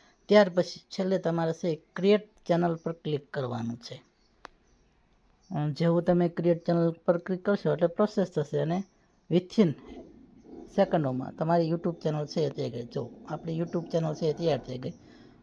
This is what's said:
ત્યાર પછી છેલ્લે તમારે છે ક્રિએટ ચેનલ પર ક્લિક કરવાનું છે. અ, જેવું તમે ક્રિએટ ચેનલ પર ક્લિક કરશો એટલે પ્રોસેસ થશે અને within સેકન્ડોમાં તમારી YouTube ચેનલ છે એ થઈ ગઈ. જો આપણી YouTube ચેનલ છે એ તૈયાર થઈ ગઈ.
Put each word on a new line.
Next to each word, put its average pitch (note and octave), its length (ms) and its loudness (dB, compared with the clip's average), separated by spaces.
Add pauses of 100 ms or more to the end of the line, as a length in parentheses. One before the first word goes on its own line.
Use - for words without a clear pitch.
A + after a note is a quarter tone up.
(280)
ત્યાર G3+ 200 8
પછી F3 320 -2 (100)
છેલ્લે F#3+ 280 -2
તમારે E3 340 -2
છે D#3+ 300 -4 (140)
ક્રિએટ G3+ 320 2 (180)
ચેનલ E3+ 300 2
પર E3 160 -6
ક્લિક D3 380 -6
કરવાનું A#2+ 460 -4
છે. - 260 -16 (1500)
અ, D3+ 180 -2
જેવું E3+ 340 2
તમે F3 260 4
ક્રિએટ E3+ 380 0
ચેનલ E3+ 240 4
પર E3+ 280 0
ક્લિક F3+ 260 -6
કરશો G3+ 280 0
એટલે E3 140 2
પ્રોસેસ G3+ 420 0
થશે D3 320 -2
અને E3+ 240 -2 (460)
within F3 420 2 (1040)
સેકન્ડોમાં C#3+ 600 0
તમારી E3 320 2
YouTube E3+ 340 -2
ચેનલ D3+ 240 -2
છે E3+ 140 -4
એ C#3+ 100 2
થઈ C3+ 200 -6
ગઈ. A#2+ 120 -8
જો A#2+ 280 -8 (180)
આપણી D#3+ 300 -6
YouTube E3+ 320 -4
ચેનલ D#3+ 240 0
છે E3 120 -4
એ D3+ 60 2
તૈયાર D#3 260 0
થઈ B2 200 -10
ગઈ. C3 140 -8 (500)